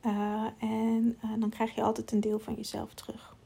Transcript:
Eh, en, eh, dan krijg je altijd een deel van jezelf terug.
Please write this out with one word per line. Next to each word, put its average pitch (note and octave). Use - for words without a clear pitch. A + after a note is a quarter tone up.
Eh, G#3
en, A3+
eh, A3
dan A3
krijg A3
je G#3
altijd A3+
een G#3+
deel G#3+
van G#3+
jezelf -
terug. -